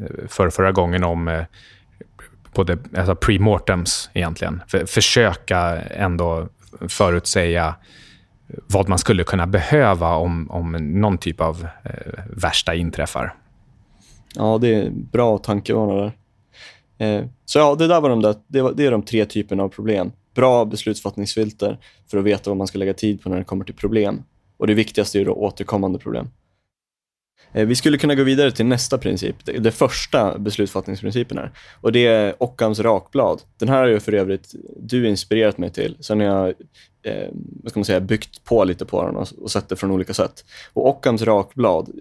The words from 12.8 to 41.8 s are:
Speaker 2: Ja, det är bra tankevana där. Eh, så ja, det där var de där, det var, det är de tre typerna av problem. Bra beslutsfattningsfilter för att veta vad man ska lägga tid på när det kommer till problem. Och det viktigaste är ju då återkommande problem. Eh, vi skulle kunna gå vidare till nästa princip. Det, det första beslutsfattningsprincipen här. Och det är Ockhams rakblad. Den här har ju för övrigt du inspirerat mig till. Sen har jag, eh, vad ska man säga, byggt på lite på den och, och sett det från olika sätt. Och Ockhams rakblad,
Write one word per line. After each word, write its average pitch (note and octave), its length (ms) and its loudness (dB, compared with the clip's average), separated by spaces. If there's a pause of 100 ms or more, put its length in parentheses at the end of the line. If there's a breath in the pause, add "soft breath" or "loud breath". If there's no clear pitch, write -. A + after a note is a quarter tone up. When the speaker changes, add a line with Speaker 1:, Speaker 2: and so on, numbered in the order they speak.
Speaker 2:
Ja, A2 260 2
det A#2 140 4
är G#2+ 160 0
bra A#2 480 0
tankevana G#2+ 560 -2
där. G2+ 180 -2 (880 loud breath)
Eh, G#2+ 260 -2 (200)
så - 140 2
ja, D3 160 6
det D#3+ 120 2
där E3+ 140 4
var D3 80 2
de A#2 140 2
där, G#2+ 120 4 (120)
det C3+ 160 0
var, C3 100 2
det D3 140 0
är C3 40 4
de A2 120 0
tre G#2+ 220 0
typerna G2 380 -4
av G2 60 -2
problem. G#2 440 -2 (220)
Bra B2 300 4
beslutsfattningsfilter G#2+ 1120 -4 (320 soft breath)
för G#2 80 0
att G2 60 0
veta G#2 260 0
vad G2 60 -2
man F#2+ 100 -2
ska G2 120 -6
lägga F#2+ 160 -2
tid G#2 280 -2
på - 60 -10
när F#2 100 -2
det F#2 60 -6
kommer F#2+ 200 -6
till - 100 -16
problem. G#2 480 0 (340)
Och - 100 -4
det G#2+ 80 4
viktigaste G#2+ 440 0
är - 20 2
ju G2 40 2
då G2 80 -2
återkommande G2 640 -4
problem. A2+ 300 -8 (1200 soft breath)
Eh, G#2+ 140 0
vi A#2+ 100 2
skulle D3 220 2
kunna D3 160 2
gå C3+ 80 4
vidare C3+ 280 4
till A2+ 160 0
nästa B2 320 0
princip. G2 460 -4
Det, - 80 -6
det A2+ 200 0
första - 640 0
beslutsfattningsprincipen G2+ 1000 -4
här. - 140 -10 (280 loud breath)
Och A2+ 120 0
det A#2+ 140 6
är G#2+ 360 2
Ockhams A2 380 -2
rakblad. G#2 640 2 (160)
Den A2 100 -2
här C3+ 100 4
har B2+ 80 4
ju A2 140 4
för G#2 120 -6
övrigt G2 420 -2 (220)
du A#2+ 320 -2
inspirerat G#2+ 500 0
mig F2 120 -4
till. - 300 -6
Sen G#2+ 200 -2
har G#2 60 2
jag, G2 220 0 (540 soft breath)
eh, G#2 260 -8 (340)
vad - 80 -12
ska G#2+ 100 -4
man G2+ 40 0
säga, F#2+ 160 2
byggt G#2+ 440 -6
på A2 200 4
lite F2+ 200 -2
på F2+ 220 -2
den F#2 100 -6
och, - 120 -6 (140)
och G#2+ 80 -10
sett - 180 -4
det F#2 80 -4
från G2 140 -2
olika F#2+ 240 -2
sätt. - 300 -2 (280 loud breath)
Och A#2+ 160 2
Ockhams A#2+ 340 0
rakblad, G#2 680 2 (100)